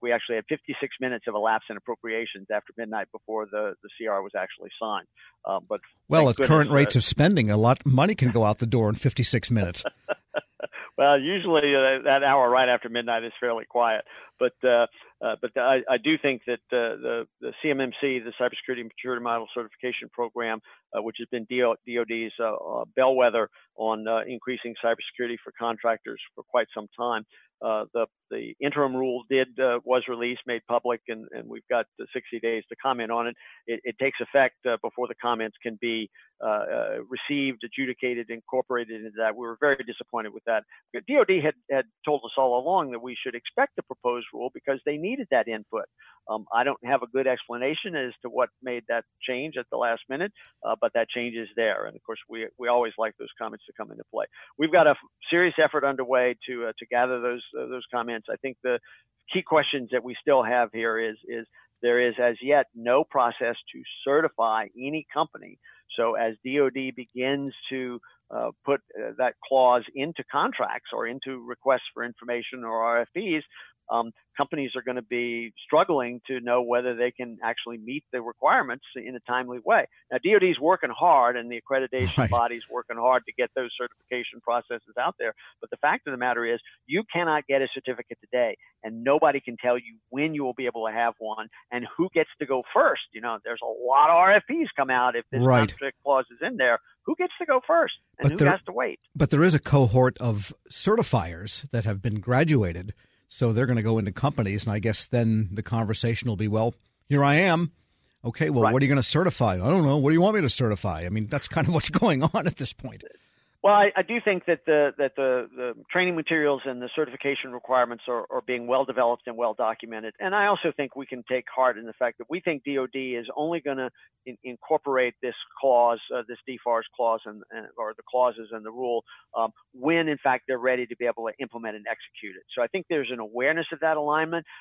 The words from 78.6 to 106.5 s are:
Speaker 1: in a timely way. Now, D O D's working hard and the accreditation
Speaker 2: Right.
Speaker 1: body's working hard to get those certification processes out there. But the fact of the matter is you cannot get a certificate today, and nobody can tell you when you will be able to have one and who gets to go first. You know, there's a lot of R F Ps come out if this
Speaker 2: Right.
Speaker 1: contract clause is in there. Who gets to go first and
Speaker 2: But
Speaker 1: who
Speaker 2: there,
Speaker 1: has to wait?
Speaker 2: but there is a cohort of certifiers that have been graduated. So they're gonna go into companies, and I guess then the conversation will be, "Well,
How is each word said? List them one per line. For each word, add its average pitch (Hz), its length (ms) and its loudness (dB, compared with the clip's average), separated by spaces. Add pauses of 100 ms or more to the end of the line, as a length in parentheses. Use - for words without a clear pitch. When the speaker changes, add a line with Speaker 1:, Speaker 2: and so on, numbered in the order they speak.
Speaker 1:
in 127 200 -12
a 120 60 -12
timely 123 440 -4
way. 214 220 4 (240)
Now, 127 100 -2
D 208 140 4
O - 20 6
D's 180 220 2
working 156 320 2
hard 127 440 4
and 120 160 -8
the 117 80 -8
accreditation 131 560 -2
Speaker 2:
Right. 123 140 2
Speaker 1:
body's 120 400 -2
working 120 280 -8
hard 123 280 4
to 120 80 -14
get 120 220 -2
those 123 200 -6
certification 120 640 -8
processes 117 600 -6
out 156 160 -2
there. 113 160 -4 (260)
But - 120 -16
the - 60 -8
fact 175 280 0
of 147 60 -6
the 127 80 -6
matter 120 260 0
is 117 140 0 (260)
you 165 160 -2 (100)
cannot 160 360 0
get 135 160 2
a 131 100 0
certificate 123 480 -8
today, 120 360 -2 (260)
and 113 200 -10
nobody 143 360 4
can 120 180 -10
tell 123 180 0
you 117 220 -8 (120)
when 151 260 -2
you 143 80 -4
will 127 100 -2
be 127 140 -6
able 117 180 -4
to 110 80 -4
have 117 240 0
one 110 300 -8 (240)
and 123 160 -6 (100)
who 180 160 0
gets 160 160 2 (120)
to 151 40 -4
go 127 160 0 (100)
first. 226 300 4 (100)
You 110 100 -16
know, 113 220 -6
there's 113 200 -8
a - 20 -10
lot 123 460 4
of 170 60 8
R 185 160 8
F 208 140 6
Ps 302 300 -2
come 131 140 0
out 123 240 2
if 117 160 -4
this 123 100 0
Speaker 2:
Right. 123 260 6
Speaker 1:
contract - 360 -8
clause 135 260 2
is 120 160 -20
in 247 120 -6
there. 123 200 4 (300)
Who 320 80 -2
gets 359 240 -2
to 349 80 -4
go 269 180 2
first 330 300 2 (240)
and - 60 0
Speaker 2:
But 139 80 4
Speaker 1:
who 170 40 -2
Speaker 2:
there, 147 140 6
Speaker 1:
has 185 160 -2
to - 40 -8
wait? 113 280 -4 (160)
Speaker 2:
but 143 160 0
there 147 100 4
is 175 140 6
a 147 40 4
cohort 127 600 4
of 107 340 -4 (160)
certifiers 107 1000 -2
that 113 140 -2
have 101 180 -2
been 107 160 -2
graduated. 107 720 2 (380)
So 117 220 0
they're 120 140 2
gonna 117 160 2
go 113 160 2
into 101 120 -2
companies, 104 540 -2
and 104 80 0
I 104 60 0
guess 107 260 -2
then 113 460 2
the 101 100 -6
conversation 113 640 -2
will 110 80 -2
be, 107 120 -2
"Well, 110 260 2 (340)